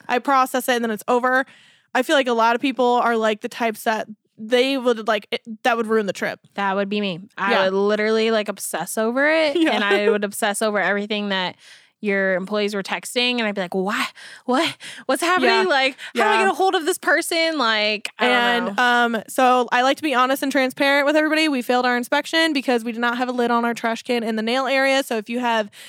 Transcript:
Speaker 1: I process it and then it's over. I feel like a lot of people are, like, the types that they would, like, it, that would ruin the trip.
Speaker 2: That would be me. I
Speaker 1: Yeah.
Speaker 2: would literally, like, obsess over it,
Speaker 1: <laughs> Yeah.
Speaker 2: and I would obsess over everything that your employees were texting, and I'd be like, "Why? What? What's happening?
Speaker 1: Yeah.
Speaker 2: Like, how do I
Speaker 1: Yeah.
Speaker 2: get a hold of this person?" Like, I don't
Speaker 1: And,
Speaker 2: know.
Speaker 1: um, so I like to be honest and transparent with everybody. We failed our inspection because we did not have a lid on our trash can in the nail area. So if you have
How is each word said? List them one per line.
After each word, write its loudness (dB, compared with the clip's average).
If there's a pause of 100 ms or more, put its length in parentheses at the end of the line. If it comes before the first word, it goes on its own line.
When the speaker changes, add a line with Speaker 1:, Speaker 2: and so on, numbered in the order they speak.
Speaker 1:
I 0
process 0
it 2
and 0
then -2
it's -6
over. 2 (480)
I 2
feel 2
like 4
a 0
lot 4
of -4
people 0 (100)
are, 2
like, 0
the -6
types -4
that -2 (300)
they 2
would, 0
like, 0
it, -4 (220)
that 2
would -4
ruin 0
the -2
trip. -6 (160)
Speaker 2:
That -2
would -2
be -4
me. -4 (180)
I -2
Speaker 1:
Yeah. 2
Speaker 2:
would 0
literally, 2
like, -2
obsess -8
over 0
it, 2
Speaker 1:
<laughs> 0
Yeah. 2
Speaker 2:
and 0
I 2
would 0
obsess -4
over 0
everything -2
that -4 (460)
your 0
employees -2
were -4
texting, -2
and -2
I'd -4
be -4
like, -6
"Why? -2 (400)
What? 0 (300)
What's -2
happening? 2
Speaker 1:
Yeah. 4
Speaker 2:
Like, 0 (180)
how 0
do -
I 4
Speaker 1:
Yeah. 4
Speaker 2:
get 2
a 2
hold 2
of -2
this -2
person?" 0
Like, 0 (100)
I 2
don't 4 (320)
Speaker 1:
And, -6
Speaker 2:
know. 2
Speaker 1:
um, 2
so 4
I 4
like 2
to -8
be -2
honest 2
and -2
transparent 2
with 2
everybody. 2
We 0
failed 2
our 2
inspection 0
because 0
we -6
did -8
not 0
have -2
a -4
lid 0
on 2
our -2
trash -4
can -2
in -4
the -2
nail -2
area. 2
So -6
if -8
you -4
have -2 (180)